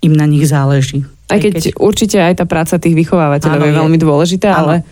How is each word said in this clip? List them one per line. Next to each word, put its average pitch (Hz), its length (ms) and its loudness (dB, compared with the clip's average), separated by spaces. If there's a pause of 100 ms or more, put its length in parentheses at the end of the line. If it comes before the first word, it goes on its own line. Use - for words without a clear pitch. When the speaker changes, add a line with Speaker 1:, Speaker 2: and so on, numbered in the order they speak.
Speaker 1:
im 156 120 2
na 151 120 2
nich 147 200 2
záleží. 139 600 0 (200)
Speaker 2:
Aj 202 160 0
Speaker 1:
Aj - 0 -
Speaker 2:
keď 208 140 0
Speaker 1:
keď 165 100 -4 (140)
Speaker 2:
určite 208 400 0
aj 175 180 2
tá 175 80 -2
práca 165 320 -2
tých 170 180 0
vychovávateľov 156 640 0
Speaker 1:
Áno, 147 80 0
Speaker 2:
je 151 80 0
Speaker 1:
je, 151 60 2
Speaker 2:
veľmi 156 180 2
dôležitá, 165 540 0
Speaker 1:
áno, 170 80 0
Speaker 2:
ale 156 160 0 (180)